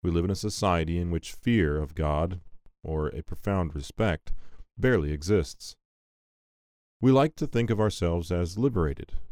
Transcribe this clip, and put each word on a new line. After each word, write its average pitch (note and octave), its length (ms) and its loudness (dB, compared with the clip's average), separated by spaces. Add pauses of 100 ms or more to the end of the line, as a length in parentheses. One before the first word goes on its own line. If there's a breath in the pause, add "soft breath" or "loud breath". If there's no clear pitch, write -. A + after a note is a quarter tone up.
We F2+ 100 0
live E2+ 140 2
in F#2+ 60 0
a G2 40 0
society E2+ 600 0
in E2+ 140 -2
which E2 220 -4
fear F2 440 2
of D2+ 180 -6
God, D#2+ 460 -2 (420)
or D#2 240 -2
a - 160 -8
profound E2+ 520 -2
respect, D#2+ 560 -2 (460 soft breath)
barely G2 340 2
exists. D#2 640 -2 (1300)
We C3 100 6
like C#3 260 4
to D3+ 100 -2
think A#2 220 0
of A2 100 0
ourselves F2 520 0
as F2 260 -2
liberated, G2+ 560 0 (180)